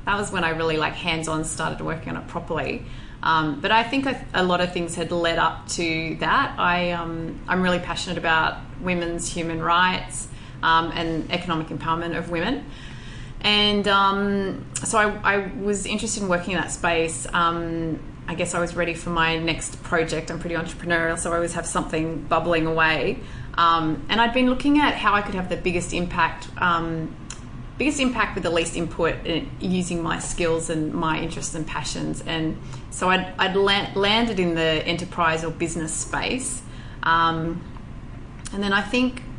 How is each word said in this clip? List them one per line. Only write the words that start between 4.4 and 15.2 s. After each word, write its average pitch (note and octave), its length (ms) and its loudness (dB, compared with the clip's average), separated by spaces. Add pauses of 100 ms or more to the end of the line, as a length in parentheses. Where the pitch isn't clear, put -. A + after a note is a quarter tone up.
lot F3+ 160 4
of F3+ 120 2
things E3+ 220 -2
had E3 160 -4
led E3+ 280 2
up D#3+ 320 0
to D#3+ 500 -2
that. G#3 380 2
I, F3+ 340 2
um, E3 560 -4
I'm F#3 120 2
really F3+ 200 4
passionate E3+ 360 -4
about D#3+ 420 2 (220)
women's E3+ 480 -2
human E3 320 -2
rights, F3 680 2 (340)
um, E3 300 4
and E3 400 -2
economic F3 360 0
empowerment E3+ 480 -2
of E3+ 140 -4
women. G3 360 0 (760)
And, G#3 480 4
um, G3 760 2 (200)
so - 140 0
I, G3+ 360 2